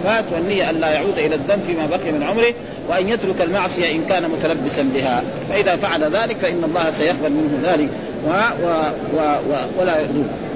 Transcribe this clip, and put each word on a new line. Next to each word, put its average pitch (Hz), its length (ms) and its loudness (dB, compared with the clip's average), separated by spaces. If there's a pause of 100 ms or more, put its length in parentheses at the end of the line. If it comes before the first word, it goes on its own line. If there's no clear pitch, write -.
فات، 220 280 2
والنية 175 380 0
أن 165 100 0
لا 160 100 2
يعود 160 280 2
إلى 151 160 2
الذنب 175 320 0
فيما 165 200 -2
بقي 170 260 -2
من 147 100 0
عمره، 226 300 2 (360)
وأن 185 200 0
يترك 196 320 0
المعصية 180 500 0
إن 160 180 0
كان 185 140 2
متلبساً 156 600 0 (120)
بها، 127 280 0 (260)
فإذا 190 280 2
فعل 165 400 0
ذلك 226 200 -2
فإن 175 280 0
الله 160 260 0
سيقبل 156 400 0
منه 147 340 0
ذلك 156 240 2 (380)
و-، 151 40 2
و-، 165 840 0
و-، 147 340 2
و-، 123 300 0
ولا 165 180 2
يؤذيه. 143 240 0 (340)